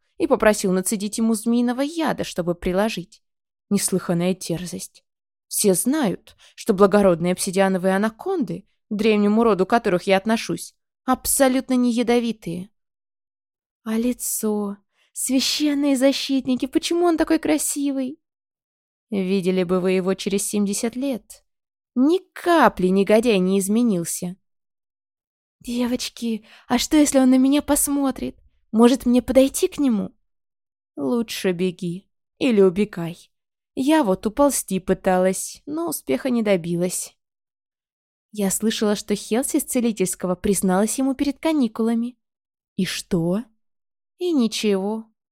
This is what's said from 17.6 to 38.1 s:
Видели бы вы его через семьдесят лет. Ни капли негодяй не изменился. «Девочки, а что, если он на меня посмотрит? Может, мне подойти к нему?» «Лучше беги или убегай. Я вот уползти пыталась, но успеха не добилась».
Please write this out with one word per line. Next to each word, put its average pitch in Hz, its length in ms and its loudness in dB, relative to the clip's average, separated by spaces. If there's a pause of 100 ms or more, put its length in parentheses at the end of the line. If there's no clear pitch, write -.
Видели 185 520 0
бы 180 180 0
вы 185 120 0
его 185 220 0
через 196 300 -4
семьдесят 202 520 -2
лет. 254 480 -8 (500)
Ни 302 240 4 (140)
капли 269 560 2
негодяй 208 500 4
не 185 220 2
изменился. 190 760 -2 (1200)
«Девочки, 240 840 -4 (220)
а 240 120 2
что, - 180 0
если 285 220 4
он 262 120 6
на 262 80 6
меня 269 240 4
посмотрит? 277 760 -2 (360)
Может, 240 340 6
мне 247 160 4
подойти 269 460 2
к - 100 -10
нему?» 226 340 0 (840)
«Лучше 240 560 -2
беги 180 580 -6 (280)
или 233 220 2
убегай. 180 680 0 (460)
Я 294 280 2
вот 190 220 0
уползти 226 540 0
пыталась, 185 880 -2
но 320 220 -6
успеха 262 420 -4
не 233 120 0
добилась». 180 760 -2 (1160)